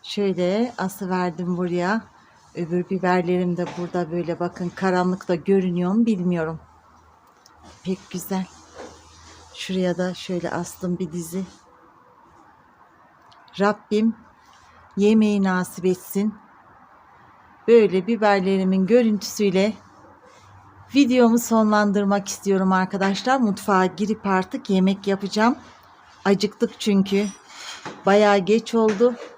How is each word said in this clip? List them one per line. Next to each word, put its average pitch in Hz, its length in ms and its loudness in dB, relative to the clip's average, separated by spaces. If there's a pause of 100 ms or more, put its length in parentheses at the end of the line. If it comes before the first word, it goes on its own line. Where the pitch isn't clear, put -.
Şöyle 196 720 -2
asıverdim 180 800 -4
buraya. 180 600 -4 (400)
Öbür 175 320 -4
biberlerim 180 680 0
de 175 80 -4 (120)
burada 175 340 -6
böyle 170 280 -6
bakın 180 300 -6
karanlıkta 185 680 -2
görünüyor 180 580 0
mu 226 120 4
bilmiyorum. 175 540 -2 (1200)
Pek 185 160 -4 (100)
güzel. 185 360 -6 (1080)
Şuraya 185 440 -4
da 180 160 -4
şöyle 175 380 -6
astım 175 480 -6
bir 170 120 -6
dizi. 175 320 -8 (2250)
Rabbim 214 560 0 (840)
yemeği 208 460 4
nasip 185 420 -2
etsin. 196 500 -2 (1300)
Böyle 196 400 4
biberlerimin 196 800 2
görüntüsüyle 208 880 2 (1200)
videomu 240 440 4
sonlandırmak 208 880 2
istiyorum 190 440 0
arkadaşlar. 196 680 0
Mutfağa 196 480 0
girip 196 400 -4
artık 196 440 -2
yemek 196 380 2
yapacağım. 202 500 0 (680)
Acıktık 202 540 0
çünkü. 196 480 2 (760)
Bayağı 202 320 6
geç 214 380 0
oldu. 226 400 2 (220)